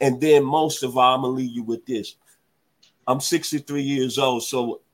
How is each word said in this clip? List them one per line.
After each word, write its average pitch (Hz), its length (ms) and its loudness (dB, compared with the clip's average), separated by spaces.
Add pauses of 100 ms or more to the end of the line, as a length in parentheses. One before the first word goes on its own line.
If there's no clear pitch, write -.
And 127 200 2
then 147 220 6
most 151 400 0
of 127 160 -2
all, 127 160 6
I'm 131 80 -2
gonna 127 100 -2
leave 127 220 -4
you 120 80 -6
with 117 240 -6
this. 110 300 -6 (920)
I'm 131 140 -2
sixty-three 147 640 -4
years 131 360 -2
old, 127 240 0
so 120 380 -4 (140)